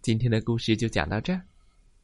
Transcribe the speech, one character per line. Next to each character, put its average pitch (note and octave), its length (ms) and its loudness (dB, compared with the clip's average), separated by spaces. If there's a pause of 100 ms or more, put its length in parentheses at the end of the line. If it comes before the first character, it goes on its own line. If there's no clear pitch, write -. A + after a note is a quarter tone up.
今 A2+ 160 2
天 A#2 120 2
的 A2 120 2
故 A#2 160 0
事 A2 180 2
就 A2+ 120 -2
讲 D#2+ 200 -2
到 G2+ 120 -2
这 F3+ 120 -4
儿， F#3 100 -2 (600)